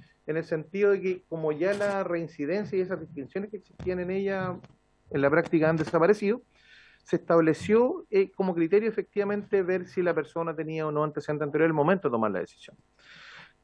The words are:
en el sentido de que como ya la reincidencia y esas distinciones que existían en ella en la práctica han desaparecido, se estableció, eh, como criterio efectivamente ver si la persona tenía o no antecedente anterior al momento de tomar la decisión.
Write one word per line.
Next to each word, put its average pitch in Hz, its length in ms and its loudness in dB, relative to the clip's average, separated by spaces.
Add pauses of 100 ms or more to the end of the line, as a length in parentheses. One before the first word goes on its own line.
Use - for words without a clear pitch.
(280)
en 156 100 -4
el 165 60 -4
sentido 196 480 0
de 190 100 0
que 180 260 -4
como 156 240 -4
ya 170 220 0
la 202 300 -2
reincidencia 170 720 -4
y 185 40 2
esas 180 180 -6
distinciones 156 500 -10
que 208 80 -12
existían 180 420 -8
en 180 120 -4
ella 190 440 -4 (540)
en 143 120 -2
la 139 80 4
práctica 160 400 4
han 160 80 2
desaparecido, 196 640 2 (640)
se - 120 -2
estableció, 175 960 2
eh, 196 220 2
como 185 220 -2
criterio 185 360 2
efectivamente 202 720 -2
ver 180 260 -2
si - 140 -6
la 170 120 2
persona 160 400 -4
tenía 156 320 -6
o 151 60 -2
no 151 120 0
antecedente 151 420 -4
anterior 151 220 2
al 160 60 2
momento 156 360 2
de - 20 0
tomar 113 200 0
la 95 80 -4
decisión. - 360 -12 (880)